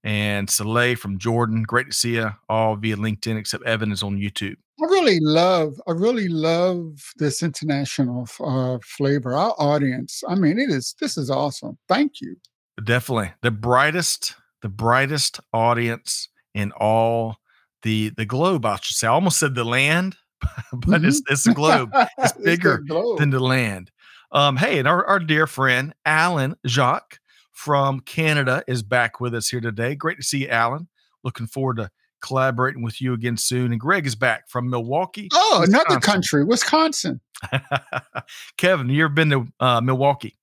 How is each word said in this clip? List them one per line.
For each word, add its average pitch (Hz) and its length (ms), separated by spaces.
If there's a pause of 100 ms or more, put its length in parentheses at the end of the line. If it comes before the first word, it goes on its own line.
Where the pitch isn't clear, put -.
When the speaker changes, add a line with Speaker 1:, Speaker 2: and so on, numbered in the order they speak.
Speaker 1:
and 104 460
Saleh 117 480
from 98 200
Jordan. 113 460
Great 123 240
to - 60
see 117 240
ya 107 160 (140)
all 110 280
via 107 200
LinkedIn, 110 420
except - 280
Evan 110 260
is 98 120
on 101 140
YouTube. 101 380 (240)
Speaker 2:
I 311 60
really 330 340
love, 160 680
I 175 60
really 208 340
love 165 920
this 147 240
international, 139 880 (120)
uh, 127 440
flavor. 139 500
Our 180 240
audience, 143 720
I 175 80
mean, 185 240
it 269 100
is, 135 300
this - 180
is 139 140
awesome. 139 480 (100)
Thank 269 320
you. - 140 (480)
Speaker 1:
Definitely. 117 480 (100)
The 120 100
brightest, 127 840 (260)
the 107 80
brightest 127 680 (140)
audience 117 760 (240)
in 104 200
all 113 640 (440)
the, 107 280
the 110 160
globe, 139 400
I 101 160
should - 160
say. 113 100
I 113 40
almost 175 280
said 139 160
the 123 100
land, 151 520 (120)
<laughs> - 120 (300)
but 151 320
it's, 285 180
Speaker 2:
Mm-hmm. 139 120
Speaker 1:
it's 139 120
the 226 80
globe. 143 380
Speaker 2:
<laughs> - 40
Speaker 1:
It's 254 140 (100)
Speaker 2:
It's 247 140
the 214 100
Speaker 1:
bigger 170 340 (100)
Speaker 2:
globe. 180 320
Speaker 1:
than 147 120
the 131 80
land. 120 500 (420)
Um, 143 260
hey, 170 200
and 131 100
our, 175 180
our 196 140
dear 156 280
friend, 131 480 (100)
Alan 156 500 (120)
Jacques 127 520 (340)
from 139 480
Canada 147 680
is 123 160
back 117 380
with 120 120
us 113 140
here 123 140
today. 117 340
Great 160 220
to 131 60
see 143 160
you, 135 100
Alan. 120 400 (340)
Looking 117 240
forward 131 300
to 104 120 (320)
collaborating 131 640
with 113 180
you 127 120
again 117 240
soon. 123 340
And 117 80
Greg 160 260
is 120 100
back 113 340
from 123 200
Milwaukee, 143 600
Speaker 2:
Oh, 339 340
another 196 300
Speaker 1:
Wisconsin. 123 60
Speaker 2:
country, 175 420
Wisconsin. 233 800 (300)
Speaker 1:
<laughs> - 1040
Kevin, 170 320
you 151 160
ever 147 80
been 156 160
to, 131 180 (140)
uh, 123 180
Milwaukee? 131 640